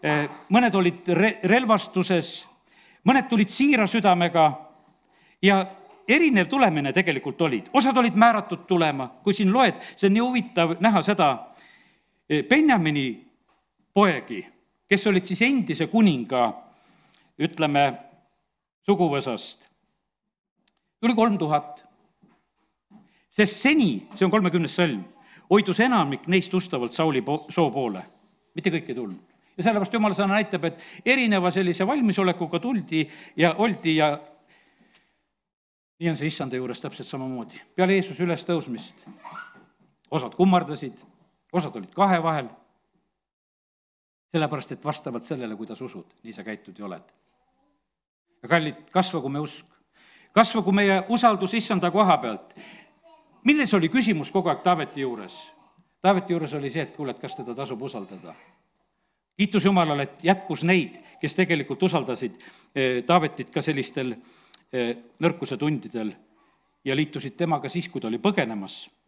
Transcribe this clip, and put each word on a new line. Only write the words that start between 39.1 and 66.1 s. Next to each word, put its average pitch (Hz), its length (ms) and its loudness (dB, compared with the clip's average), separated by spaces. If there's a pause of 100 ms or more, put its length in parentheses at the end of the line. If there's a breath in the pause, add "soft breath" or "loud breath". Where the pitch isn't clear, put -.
osad 127 240 -6
kummardasid, 165 680 0 (500)
osad 156 240 -4
olid 95 180 -14
kahe 185 280 2
vahel, 151 240 -2 (1800)
sellepärast 147 440 -4
et - 100 -16
vastavalt 131 420 -8
sellele, 123 320 -8
kuidas 113 240 -14
usud, 104 400 -16
nii 110 120 -18
sa 95 120 -18
käitud 101 320 -14
ja 101 80 -12
oled. 87 240 -16 (1300)
Ja 117 80 -18
kallid, 156 420 -2
kasvagu 170 380 -2
me 139 140 -6
usk, - 240 -14 (640 soft breath)
kasvagu 214 400 2
meie 196 300 4 (100)
usaldus 214 460 2
issanda 180 320 0
koha 185 320 4
pealt. 110 320 -8 (920 loud breath)
Milles 277 320 4
oli 165 160 2
küsimus 208 400 0
kogu 175 160 0
aeg 143 160 -4
Taaveti 156 380 0
juures? 110 340 -10 (640)
Taaveti 185 320 0
juures 156 240 -4
oli 139 160 -6
see, 131 140 -6
et - 80 -20
kuule, 135 180 -8
et - 80 -14
kas 135 160 -12
teda 120 200 -12
tasub 127 240 -10
usaldada. 98 520 -14 (1040)
Kiitus 202 280 0
Jumalale, 160 380 2
et - 220 -12
jätkus 170 420 0
neid, 175 300 2 (240 loud breath)
kes 147 140 -4
tegelikult 156 480 0
usaldasid, 131 520 -2 (400 loud breath)
eh, 127 300 0
Taavetit 165 480 0
ka 156 80 -2
sellistel, 135 540 -4 (580 loud breath)
eh, 120 180 -2 (320)
nõrkuse 139 340 -2
tundidel 117 540 -4 (720)